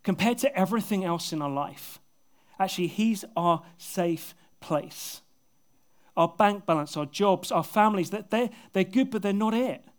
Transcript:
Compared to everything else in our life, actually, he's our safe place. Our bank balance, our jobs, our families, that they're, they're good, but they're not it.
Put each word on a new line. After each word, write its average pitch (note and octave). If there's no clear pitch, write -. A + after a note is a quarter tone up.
Compared A3+
to -
everything F#3+
else E3+
in D#3
our C#3+
life, -
actually, F#3
he's G#3+
our E3+
safe E3+
place. -
Our E3+
bank G3+
balance, D3+
our D3
jobs, F#3
our E3+
families, G#3
that G3+
they're, A#3
they're F#3+
good, C4
but G#3+
they're G3+
not A3
it. B3